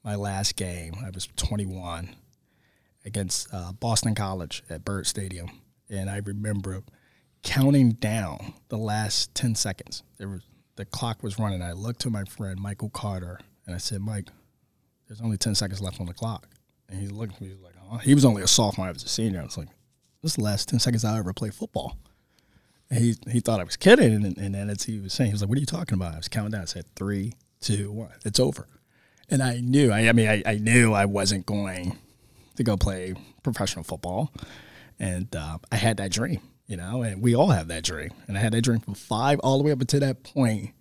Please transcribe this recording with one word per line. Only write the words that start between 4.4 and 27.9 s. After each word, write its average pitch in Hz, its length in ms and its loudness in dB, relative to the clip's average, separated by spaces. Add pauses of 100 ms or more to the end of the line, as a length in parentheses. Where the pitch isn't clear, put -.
at 82 140 -10
Byrd 98 220 -4
Stadium. 92 440 -8 (400)
And 98 200 -6
I 101 140 -6
remember 101 580 -6 (600)
counting 135 500 6
down 107 600 -4 (160)
the 110 80 -6
last 107 560 -2
ten 117 200 0
seconds. - 480 -6 (140)
There 98 120 -10
was, 95 140 -10 (340)
the 101 100 -10
clock - 360 -6
was 101 160 -6
running. 101 240 -2
I 87 100 -6
looked 107 300 -8
to 123 80 -6
my 104 140 -4
friend, 95 340 -8
Michael 101 320 -8
Carter, 92 480 -8 (280)
and 90 80 -10
I 87 40 -8
said, 98 220 -6
"Mike, 101 280 -6 (800)
there's 107 120 -18
only 113 160 -2
ten 104 180 -2
seconds 95 280 -4
left 92 180 -6
on 92 60 -4
the 87 80 -10
clock." 113 340 -8 (400)
And 95 100 -10
he 101 100 -6
looked 104 260 -10
at - 80 -20
me, 95 60 -12
he 95 60 -14
was 95 80 -20
like, 90 120 -20 (120)
"Huh?" 110 120 -8
He 127 160 8
was 143 100 8
only 110 180 6
a 92 60 0
sophomore. 98 380 4
I 90 60 -4
was - 120 -12
a - 40 -8
senior. 104 320 0
I 71 40 -10
was - 140 -10
like, 78 100 -10 (540)
"This 160 100 -2
is - 40 -2
the 123 60 0
last 104 280 -2
ten 123 100 2
seconds 117 240 2
I 110 140 2
ever 95 160 -2
play 113 160 -6
football." - 480 -8 (920)
And 110 100 2
he, 117 160 4 (140)
he 117 100 2
thought 113 200 2
I 87 40 -4
was - 120 -8
kidding. 196 380 10 (100)
And, 95 140 -2
and 98 160 -4
then 101 160 -4
as 101 140 -6
he 110 140 -6
was 98 140 -8
saying, 127 180 0
he 101 40 0
was 104 80 -2
like, 98 80 -2
"What 127 80 2
are - 20 0
you 143 60 -2
talking - 280 -4
about?" 90 200 -2
I 80 40 -10
was 80 100 -10
counting 107 240 -4
down. 104 100 -6
I 82 40 -10
said, 85 180 -10 (120)
"Three, 101 360 -4 (280)
two, 101 320 -2